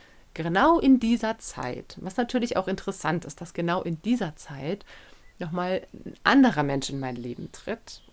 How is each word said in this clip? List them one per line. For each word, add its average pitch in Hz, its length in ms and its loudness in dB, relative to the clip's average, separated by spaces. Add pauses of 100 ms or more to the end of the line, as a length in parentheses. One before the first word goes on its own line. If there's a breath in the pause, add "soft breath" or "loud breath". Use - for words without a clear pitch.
(340 loud breath)
genau 196 460 4
in 269 220 8
dieser 226 380 0
Zeit, - 600 -8
was 165 160 -8
natürlich 240 400 0
auch 190 140 0
interessant 180 560 -2
ist, - 160 -12
dass 170 120 -12
genau 170 280 0
in 165 220 -4
dieser 208 340 0
Zeit 147 480 -8 (520 loud breath)
nochmal 180 560 -4
ein - 200 -14 (100)
anderer 226 400 6
Mensch 139 260 -2
in 139 120 -6
mein 127 160 -6
Leben 120 340 -10
tritt - 600 -12